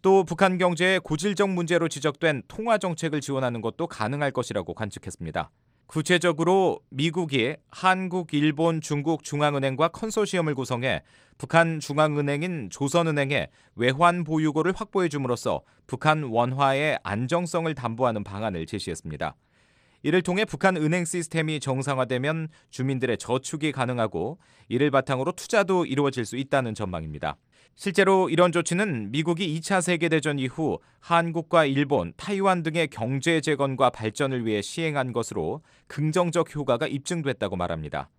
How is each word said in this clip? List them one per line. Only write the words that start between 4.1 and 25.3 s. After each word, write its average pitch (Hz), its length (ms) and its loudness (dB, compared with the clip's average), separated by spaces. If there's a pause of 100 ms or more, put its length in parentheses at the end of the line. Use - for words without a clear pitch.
것이라고 104 440 -4
관측했습니다. 87 760 -8 (360)
구체적으로 170 920 2 (120)
미국이 147 680 -2 (120)
한국, 185 640 -2
일본, 156 480 2
중국 151 440 -2
중앙은행과 143 640 0
컨소시엄을 190 680 -2
구성해 123 480 -2 (340)
북한 165 440 2
중앙은행인 147 920 0
조선은행에 143 760 0 (260)
외환 156 480 4
보유고를 156 540 2
확보해 190 320 -2
줌으로써 123 540 -2 (260)
북한 156 340 2
원화의 135 800 2
안정성을 160 720 -2
담보하는 117 480 -2
방안을 98 440 -6
제시했습니다. 80 680 -6 (680)
이를 160 200 2
통해 185 220 0
북한 185 320 0
은행 160 280 0
시스템이 160 560 -4
정상화되면 135 880 -2 (220)
주민들의 127 480 0
저축이 139 540 -2
가능하고 120 680 -2 (300)
이를 131 240 2
바탕으로 135 400 0